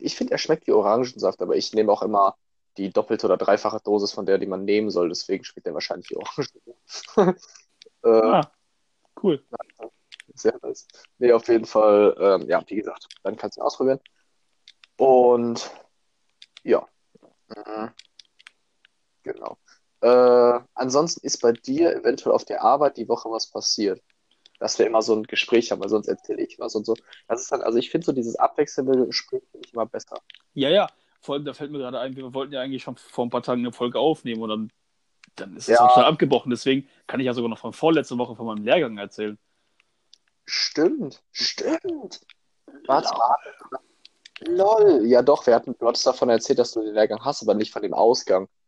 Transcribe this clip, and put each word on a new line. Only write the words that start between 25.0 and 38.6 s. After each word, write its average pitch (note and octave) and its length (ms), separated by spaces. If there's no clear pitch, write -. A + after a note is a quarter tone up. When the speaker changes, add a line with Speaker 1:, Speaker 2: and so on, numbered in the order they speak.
Speaker 1:
so A2+ 140
ein G#2+ 80
Gespräch - 480
haben, G2 80
weil G2 80
sonst G#2+ 180
erzähle G#2 360
ich - 180
was - 160
und G#2+ 100
so. A2+ 80
Das A2+ 140
ist - 100
dann, C3 120
also A#2 160
ich - 120
finde E3 160
so D#3 60
dieses A#2 240
abwechselnde C3 720
Gespräch - 440
finde - 160
ich - 80
immer A2 120
besser. - 320
Speaker 2:
Ja, C3+ 140
ja. F3+ 180
Vor C#3+ 140
allem, D3 100
da C#3 80
fällt D3 200
mir C#3+ 60
gerade B2+ 220
ein, C3 160
wir C3 160
wollten C#3 200
ja C3 80
eigentlich C3 220
schon C3 140
vor - 300
ein A#2 40
paar A#2+ 120
Tagen B2 200
eine A#2+ 100
Folge A#2+ 260
aufnehmen B2+ 440
und A2 60
dann, G#2+ 240
dann F#2 200
ist - 120
es A#2 100
Speaker 1:
Ja. A#2+ 60
Speaker 2:
auch B2 100
schon B2 100
abgebrochen. C#3 460
Deswegen C3+ 380
kann B2 140
ich B2+ 60
ja B2 80
sogar A#2 160
noch A2 80
von A2+ 140
vorletzter D3+ 460
Woche A#2+ 180
von A#2 100
meinem G#2+ 180